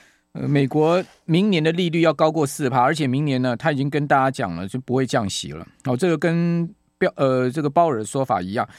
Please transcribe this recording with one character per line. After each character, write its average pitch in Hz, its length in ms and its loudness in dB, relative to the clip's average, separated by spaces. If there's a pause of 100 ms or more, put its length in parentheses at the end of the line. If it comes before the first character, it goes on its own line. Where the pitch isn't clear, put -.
(340)
呃， 135 120 -8
美 139 220 2
国 156 340 2 (220)
明 180 260 2
年 170 140 2
的 160 80 2
利 175 180 -2
率 165 120 0
要 160 120 4
高 156 160 2
过 156 160 0
四 135 240 -4
趴， 123 120 2
而 135 120 4
且 151 140 -2
明 131 160 0
年 135 180 0
呢， 127 140 0
他 156 160 -2
已 143 60 -2
经 139 120 -2
跟 147 160 -2
大 143 120 4
家 135 120 2
讲 107 240 -4
了， 87 140 -6
就 123 140 -8
不 123 120 -6
会 131 120 2
降 117 240 0
息 73 240 -8
了。 82 120 -14 (200)
哦， 135 100 0
这 175 140 0
个 160 80 2
跟 170 500 0 (300)
标-， 185 180 0
呃， 127 340 2
这 147 120 -4
个 143 80 -2
鲍 170 200 4
尔 120 100 -2
的 110 40 -4
说 135 220 -4
法 95 160 0
一 92 100 -6
样。 110 160 -2 (120)